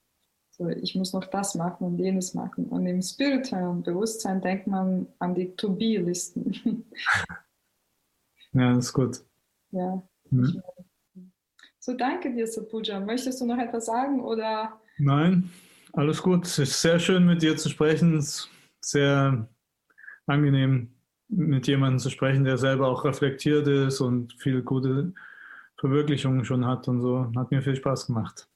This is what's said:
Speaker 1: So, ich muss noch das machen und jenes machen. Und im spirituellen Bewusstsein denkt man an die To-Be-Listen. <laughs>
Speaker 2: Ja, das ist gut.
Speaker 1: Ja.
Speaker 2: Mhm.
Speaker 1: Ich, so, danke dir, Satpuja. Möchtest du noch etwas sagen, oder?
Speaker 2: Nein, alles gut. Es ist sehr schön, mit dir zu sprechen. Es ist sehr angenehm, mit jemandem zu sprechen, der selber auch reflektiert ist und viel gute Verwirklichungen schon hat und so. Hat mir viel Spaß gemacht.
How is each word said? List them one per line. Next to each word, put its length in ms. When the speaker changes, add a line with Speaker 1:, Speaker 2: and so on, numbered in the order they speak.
Speaker 1:
So, 180
ich 260
muss 200
noch 100
das 300
machen 320
und 120
jenes 360
machen. 320
Und 200
im 140
spirituellen 800
Bewusstsein 600
denkt 240
man 400
an 160
die 220
To-Be-Listen. 1400
<laughs> 20
Speaker 2:
Ja, 220
das 120
ist 60
gut. 280
Speaker 1:
Ja. 320
Speaker 2:
Mhm. 140
Speaker 1:
Ich, 80
so, 160
danke 400
dir, 120
Satpuja. 540
Möchtest 400
du 60
noch 120
etwas 280
sagen, 380
oder? 560
Speaker 2:
Nein, 520
alles 300
gut. 240
Es 120
ist 240
sehr 160
schön, 280
mit 160
dir 140
zu 120
sprechen. 480
Es 100
ist 220
sehr 680
angenehm, 680
mit 400
jemandem 320
zu 100
sprechen, 340
der 140
selber 300
auch 160
reflektiert 640
ist 320
und 340
viel 280
gute 500
Verwirklichungen 680
schon 220
hat 220
und 140
so. 340
Hat 160
mir 100
viel 140
Spaß 320
gemacht. 480